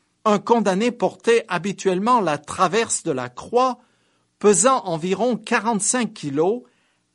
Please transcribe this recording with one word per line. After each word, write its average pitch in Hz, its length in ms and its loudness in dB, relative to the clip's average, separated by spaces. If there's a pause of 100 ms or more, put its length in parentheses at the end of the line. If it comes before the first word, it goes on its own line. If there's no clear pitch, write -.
(240)
Un 208 140 4
condamné 214 540 0
portait 233 560 0
habituellement 190 720 -2
la 156 180 0
traverse 190 640 -2
de 165 80 -4
la 127 180 -4
croix, 240 520 -2 (580)
pesant 214 460 4
environ 185 520 -2
quarante-cinq 226 800 -2
kilos, 165 480 -2 (520)